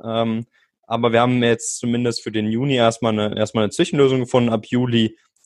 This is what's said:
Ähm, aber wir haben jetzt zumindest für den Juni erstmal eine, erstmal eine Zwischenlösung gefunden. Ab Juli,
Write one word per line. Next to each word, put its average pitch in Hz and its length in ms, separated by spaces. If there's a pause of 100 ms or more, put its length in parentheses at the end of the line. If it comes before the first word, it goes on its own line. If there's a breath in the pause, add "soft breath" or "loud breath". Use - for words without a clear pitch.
Ähm, 113 440 (420)
aber 117 240
wir 113 100
haben 123 220
jetzt 117 360
zumindest 120 440
für 113 80
den 107 160
Juni 127 280
erstmal 113 380
eine, 104 240
erstmal 107 280
eine 98 60
Zwischenlösung 139 500
gefunden. 120 280
Ab 110 180
Juli, 120 500 (280 soft breath)